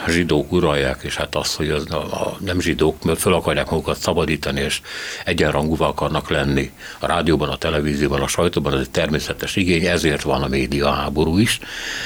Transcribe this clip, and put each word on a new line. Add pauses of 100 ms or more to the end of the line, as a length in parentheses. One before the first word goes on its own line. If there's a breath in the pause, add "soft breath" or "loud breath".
zsidók
uralják,
és
hát
az,
hogy
az,
a,
a,
nem
zsidók,
mert
föl
akarják
magukat
szabadítani,
és (440 loud breath)
egyenrangúvá
akarnak
lenni (280 loud breath)
a
rádióban,
a
televízióban,
a
sajtóban,
ez
egy
természetes
igény,
ezért
van
a
média
háború
is. (460 loud breath)